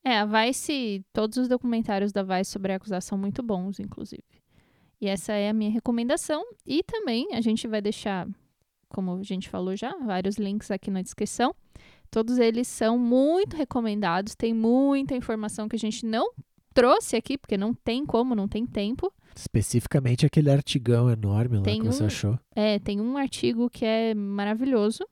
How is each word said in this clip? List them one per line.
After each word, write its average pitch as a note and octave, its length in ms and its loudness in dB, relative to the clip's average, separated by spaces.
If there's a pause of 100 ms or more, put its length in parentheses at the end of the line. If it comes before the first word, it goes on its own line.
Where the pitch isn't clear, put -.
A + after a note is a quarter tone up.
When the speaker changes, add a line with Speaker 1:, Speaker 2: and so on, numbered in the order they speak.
Speaker 1:
É, A#3+ 160 2
a G#3 60 2
Vice, A3 880 0
todos A3 240 -2
os B3+ 120 0
documentários A3+ 600 0
da G3 120 -2
Vice F#3+ 280 -2
sobre F#3+ 220 -4
a - 20 0
Yakuza F#3+ 260 -4
são G3 180 -6
muito G3+ 240 -4
bons, G3 360 -4
inclusive. - 460 -12 (760)
E G3+ 80 -2
essa G3 260 -4
é G#3 160 0
a - 20 0
minha G#3+ 180 0
recomendação. B3 720 -2 (240)
E D#4 160 0
também F4 520 -2
a A3 60 -2
gente A3+ 280 0
vai G#3+ 140 -2
deixar, G3 440 -4 (640)
como F#3 300 -4
a F#3+ 40 -8
gente F#3+ 260 -8
falou F#3 280 -4
já, C4+ 220 -6
vários G3+ 380 -2
links G#3 340 -2
aqui G3 200 -4
na G3 120 -2
descrição. A#3+ 520 -2 (560)
Todos A#3 280 0
eles A#3 280 4
são A3+ 320 0
muito C#4 580 4
recomendados, G#3 760 -2
tem A3+ 180 0
muita C4+ 600 2
informação G#3+ 540 -4
que A3+ 80 -4
a - 20 -2
gente G#3+ 260 -4
não A#3 280 0 (420)
trouxe C4+ 420 6
aqui, C4 220 -4
porque - 180 -4
não G#3 160 0
tem B3 320 -2
como, B3 300 2
não G3+ 140 0
tem A3+ 180 -4
tempo. A3+ 460 -4 (220)
Speaker 2:
Especificamente B2 920 0
aquele D3 240 4
artigão B2 600 4
enorme A2 480 2
lá G2 40 2
Speaker 1:
Tem G#2 180 0
Speaker 2:
que A2 60 0
você - 160 2
Speaker 1:
um, G#2+ 40 2
Speaker 2:
achou. G#2 320 0 (160)
Speaker 1:
é, G#3+ 240 2
tem G3+ 220 -4
um B3 160 -2
artigo A#3+ 540 0
que - 140 -6
é A3+ 300 2
maravilhoso. G#3+ 960 0